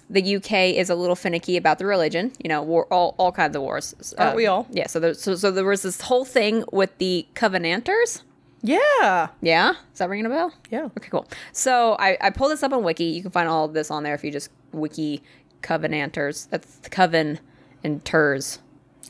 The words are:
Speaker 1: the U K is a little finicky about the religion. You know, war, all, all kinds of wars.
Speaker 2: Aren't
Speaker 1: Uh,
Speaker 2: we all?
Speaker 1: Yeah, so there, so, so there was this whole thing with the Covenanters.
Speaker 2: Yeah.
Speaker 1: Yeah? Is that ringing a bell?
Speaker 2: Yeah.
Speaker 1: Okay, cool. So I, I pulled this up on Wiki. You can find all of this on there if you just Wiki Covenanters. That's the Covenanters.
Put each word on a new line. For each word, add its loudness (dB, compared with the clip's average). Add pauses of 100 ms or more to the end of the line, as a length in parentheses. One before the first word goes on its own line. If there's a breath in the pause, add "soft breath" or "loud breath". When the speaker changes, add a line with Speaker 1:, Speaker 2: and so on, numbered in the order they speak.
Speaker 1:
the 2
U 0
K 2
is 2
a 0
little 0
finicky -2
about 2
the -4
religion. 0 (140)
You -6
know, -2
war, 0
all, 2
all 2
kinds -2
of -4
wars. -6 (240)
Speaker 2:
Aren't 2
Speaker 1:
Uh, -2
Speaker 2:
we 2
all? 0
Speaker 1:
Yeah, -4
so -4
there, 2
so, -4
so 2
there 0
was 0
this -6
whole 2
thing 0
with 0
the -2
Covenanters. 0 (400)
Speaker 2:
Yeah. 4 (120)
Speaker 1:
Yeah? 4 (220)
Is -12
that -2
ringing -4
a -4
bell? -2 (180)
Speaker 2:
Yeah. -6 (140)
Speaker 1:
Okay, -14
cool. -4 (260 loud breath)
So 2
I, 2
I 2
pulled 2
this -4
up 0
on 0
Wiki. 0
You -4
can -12
find 0
all 2
of -4
this -2
on -6
there -4
if -8
you -8
just -8 (220)
Wiki -6 (400 soft breath)
Covenanters. -4
That's -8
the -20 (920 soft breath)
Covenanters. 0 (520)